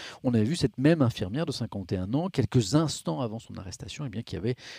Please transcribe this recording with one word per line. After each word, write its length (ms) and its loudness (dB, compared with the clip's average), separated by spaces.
on 100 2
avait 120 6
vu 120 2
cette 220 0
même 240 6
infirmière 420 0
de 80 -4
cinquante 400 -6
et 60 0
un 160 -2
ans, 160 0
quelques 460 2
instants 440 0
avant 180 -4
son 180 -14
arrestation, 500 -10
eh 20 -6
bien, 140 -6
qui 140 -8
avait 200 -2